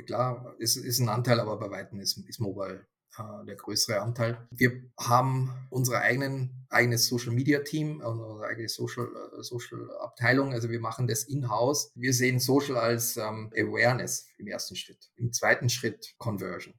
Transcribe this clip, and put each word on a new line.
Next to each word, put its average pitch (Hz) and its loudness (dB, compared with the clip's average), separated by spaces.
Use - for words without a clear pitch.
klar, 123 -2
ist, 113 0
ist 123 -2
ein 120 4
Anteil, 117 4
aber 107 -2
bei 98 -6
Weitem 98 -10
ist, - -2
ist - -12
Mobile, 95 -4
äh, 107 -12
der 101 -12
größere 104 0
Anteil. 117 -2
Wir 123 4
haben 131 4
unsere 127 0
eigenen, 131 0
eigenes 117 4
Social 120 0
Media 139 4
Team 151 -4
und 113 -4
unsere 110 -10
eigene 113 -6
Social, 120 -4
äh, 113 -10
Social 117 -8
Abteilung. 131 2
Also 117 -4
wir 117 -2
machen 117 -2
das - 0
in-house. 131 0
Wir 127 2
sehen 123 4
Social 139 2
als, 117 0
ähm, 107 -6
Awareness 110 2
im 104 -12
ersten 101 -8
Schritt. - -14
Im 117 -2
zweiten 117 4
Schritt - -2
Conversion. 95 -6